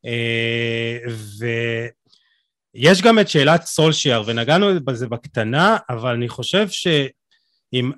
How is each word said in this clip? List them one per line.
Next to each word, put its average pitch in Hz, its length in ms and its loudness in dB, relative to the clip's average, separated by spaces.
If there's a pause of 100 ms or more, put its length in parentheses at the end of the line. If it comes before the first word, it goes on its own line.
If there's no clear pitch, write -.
אה, 117 920 -4 (1800)
ויש 180 280 4
גם 226 160 6
את 196 100 2
שאלת 156 340 4
סולשיאר, 151 640 0
ונגענו 120 400 2 (180)
בזה 123 240 -4
בקטנה, 123 680 0 (140)
אבל 120 240 -2
אני 117 140 -4
חושב 185 400 -2
שאם - 1300 -4